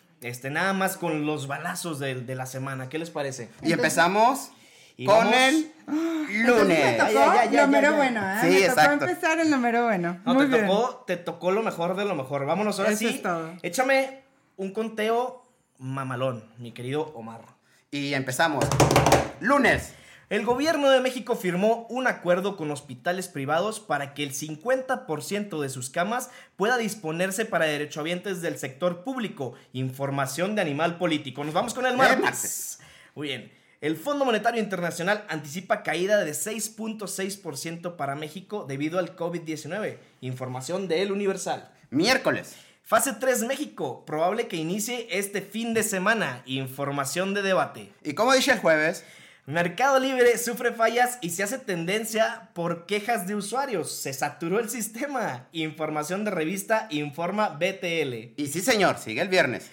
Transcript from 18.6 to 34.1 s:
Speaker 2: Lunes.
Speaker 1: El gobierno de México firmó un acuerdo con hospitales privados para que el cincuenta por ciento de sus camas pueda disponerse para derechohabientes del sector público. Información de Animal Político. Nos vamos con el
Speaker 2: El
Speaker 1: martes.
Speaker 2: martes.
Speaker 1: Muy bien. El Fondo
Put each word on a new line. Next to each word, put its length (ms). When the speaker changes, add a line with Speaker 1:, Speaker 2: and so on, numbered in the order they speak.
Speaker 2:
Lunes. 520
Speaker 1:
El 160
gobierno 460
de 100
México 360
firmó 520
un 200
acuerdo 480
con 140
hospitales 580
privados 500
para 340
que 120
el 100
cincuenta 720
por 160
ciento 400
de 60
sus 200
camas 420
pueda 220
disponerse 640
para 220
derechohabientes 760
del 160
sector 460
público. 500
Información 840
de 60
Animal 360
Político. 460
Nos 100
vamos 200
con 120
el 60
Speaker 2:
El 60
Speaker 1:
martes. 220
Speaker 2:
martes. 600
Speaker 1:
Muy 140
bien. 240
El 160
Fondo 280